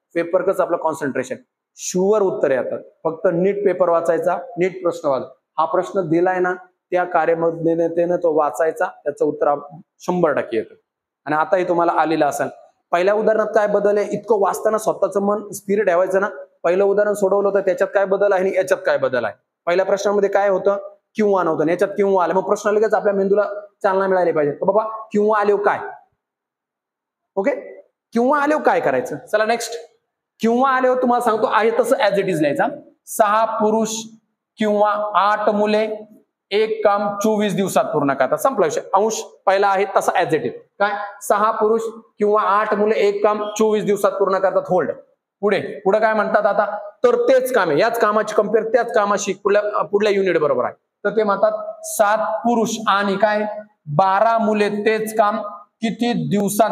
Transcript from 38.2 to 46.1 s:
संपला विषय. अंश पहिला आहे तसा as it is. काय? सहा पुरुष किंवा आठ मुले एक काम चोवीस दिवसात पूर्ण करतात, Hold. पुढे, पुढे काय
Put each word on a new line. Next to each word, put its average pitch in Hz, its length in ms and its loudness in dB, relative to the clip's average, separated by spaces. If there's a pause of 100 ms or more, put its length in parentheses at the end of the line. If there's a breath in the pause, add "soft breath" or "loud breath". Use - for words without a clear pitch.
संपला 208 280 0
विषय. - 140 -2 (140)
अंश 220 280 0 (240)
पहिला 196 220 2
आहे 196 160 0 (120)
तसा - 160 0
as 170 160 0
it 147 140 0
is. 120 80 -4 (280)
काय? 202 120 0 (320)
सहा 214 280 0
पुरुष 220 320 0 (360)
किंवा 208 240 2
आठ 208 320 0
मुले 214 200 0
एक 202 300 0
काम 214 340 0
चोवीस 214 260 0
दिवसात 202 280 0
पूर्ण 190 260 0
करतात, 190 300 0
Hold. 160 220 0 (500)
पुढे, 196 200 0
पुढे - 380 -2
काय 220 160 2